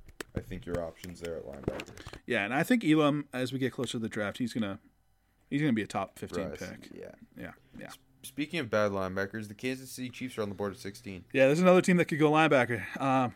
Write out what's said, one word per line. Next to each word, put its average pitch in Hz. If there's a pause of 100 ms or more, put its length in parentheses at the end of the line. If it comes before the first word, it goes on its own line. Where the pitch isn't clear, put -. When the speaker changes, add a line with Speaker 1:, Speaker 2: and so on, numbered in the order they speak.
(360)
Speaker 1:
I -
think 92
your 85
options 85
there 85
at -
linebacker. 69 (360)
Speaker 2:
Yeah, 107
and 110
I 156
think 240
Elam, 147
as 127
we 135
get 127
closer 120
to 123
the 110
draft, 104
he's 120
gonna, 101 (720)
he's 139
gonna 151
be 107
a 95
top 98
fifteen 85
Speaker 1:
Rise. 76
Speaker 2:
pick. -
Speaker 1:
Yeah. 50 (260)
Speaker 2:
Yeah, - (280)
yeah. -
Speaker 1:
S-, - (240)
speaking 156
of 117
bad 104
linebackers, 98
the 107
Kansas 131
City 127
Chiefs 123
are 110
on 101
the 98
board 101
at -
sixteen. 98
Speaker 2:
Yeah, 131
there's 151
another 180
team 180
that 165
could 151
go 151
linebacker. 131 (160)
Uh, 131